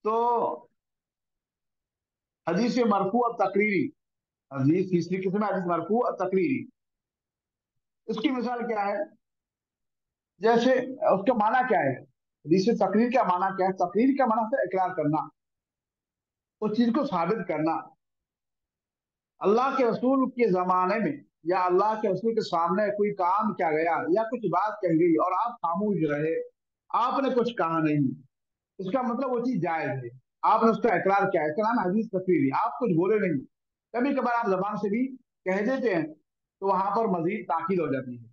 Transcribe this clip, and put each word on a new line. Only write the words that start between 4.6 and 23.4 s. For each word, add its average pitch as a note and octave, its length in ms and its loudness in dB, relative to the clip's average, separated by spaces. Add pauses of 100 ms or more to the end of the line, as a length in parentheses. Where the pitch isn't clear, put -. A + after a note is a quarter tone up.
تیسری F#3 380 0
قسم G#3+ 160 -2
ہے G3 100 -2
حدیث F#3 120 -4
مرفوع F3 400 0
اور F3+ 220 -4
تقریری۔ D#3 380 0 (1400)
اس A3 100 -4
کی C4+ 140 0
مثال A#3+ 280 -4
کیا G#3+ 280 -2
ہے؟ G3+ 180 -4 (1300)
جیسے A#3 420 4
اس - 460 0
کا B3+ 80 4
معنی A3+ 340 2
کیا F3+ 120 4
ہے؟ C3+ 320 -4 (320)
حدیث F#3+ 340 2
تقریر G#3+ 360 2
کا A#3+ 80 4
معنی F#3+ 340 0
کیا F#3 100 0
ہے؟ F#3+ 60 0
تقریر F#3+ 360 0 (100)
کا C4 80 4
معنی A3+ 300 0
ہے - 60 0
اقرار F#3 340 -2
کرنا، D3+ 320 -2 (1300)
اس G#3+ 160 -2
چیز A#3+ 180 4
کو C#4+ 120 2
ثابت F3+ 420 -2
کرنا۔ D#3 240 0 (1700)
اللہ A#3+ 400 2
کے C4 60 2
رسول B3+ 460 0
کے A3+ 220 2
زمانے F#3 460 0
میں D#3 180 -2 (280)
یا F3+ 200 0
اللہ G3+ 380 2
کے A3 60 0
رسول G3 260 -2
کے A3+ 60 0
سامنے F#3+ 560 0
کوئی G#3 180 0
کام F#3+ 400 0